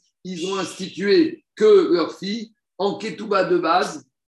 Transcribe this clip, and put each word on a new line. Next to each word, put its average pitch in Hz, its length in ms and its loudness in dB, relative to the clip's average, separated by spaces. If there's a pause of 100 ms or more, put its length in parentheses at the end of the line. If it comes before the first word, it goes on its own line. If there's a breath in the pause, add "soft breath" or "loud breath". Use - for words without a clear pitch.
(220)
ils 180 240 -10
ont 190 100 -4
institué 185 880 0 (120)
que 202 360 6
leurs 160 240 0
filles 208 360 -10 (260)
en 190 200 -2
Ketouba 196 440 -4
de 175 160 0
base, 165 460 -2 (320)